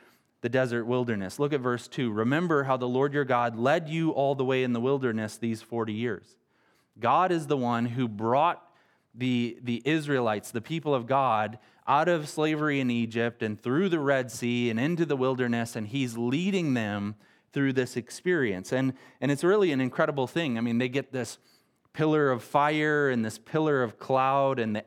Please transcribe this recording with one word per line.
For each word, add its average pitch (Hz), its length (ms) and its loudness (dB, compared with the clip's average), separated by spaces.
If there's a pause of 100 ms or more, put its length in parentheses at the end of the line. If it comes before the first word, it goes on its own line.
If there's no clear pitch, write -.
(420)
the 120 80 -2
desert 120 340 2
wilderness. 117 540 -2
Look 147 160 0
at 139 60 0
verse 123 280 -2
two. 123 240 -4
"Remember 139 520 2
how 135 120 0
the 123 120 -2
Lord 135 260 0
your 143 100 0
God 120 320 0
led 147 320 2
you 160 220 -2
all 139 240 0
the 131 100 -2
way 131 180 2
in 123 120 0
the 117 60 -2
wilderness 120 580 -2
these 113 240 -4
forty 110 320 -4
years." 110 420 -6 (640)
God 156 320 4
is 160 140 0
the 147 100 0
one 120 300 0
who 123 200 -2
brought 117 640 0 (460)
the, 120 480 -2
the 120 240 -4
Israelites, 139 640 0
the 117 100 -6
people 151 340 -2
of 120 120 0
God, 113 520 0 (280)
out 147 200 4
of 165 220 2
slavery 151 520 0
in 123 100 0
Egypt 117 520 -2
and 110 160 -2
through 156 300 0
the 170 100 0
Red 135 320 0
Sea 120 380 0
and 110 100 0
into 160 280 0
the 147 100 0
wilderness, 123 580 0
and 110 120 -6
he's 120 320 -4
leading 156 560 0
them 104 400 -2 (360)
through 139 220 0
this 127 240 -2
experience. 123 760 -2
And, 131 200 0 (300)
and 131 80 2
it's 143 120 -2
really 185 300 4
an 131 80 0
incredible 135 460 0
thing. 135 320 -2
I - 20 -4
mean, 117 160 0
they 127 140 0
get 135 220 -4
this 127 260 -6 (560)
pillar 151 360 2
of 120 120 -2
fire 151 680 2
and 120 160 0
this 110 140 -6
pillar 151 440 0
of 110 160 -4
cloud 135 600 0
and 110 180 -2
the 110 100 -6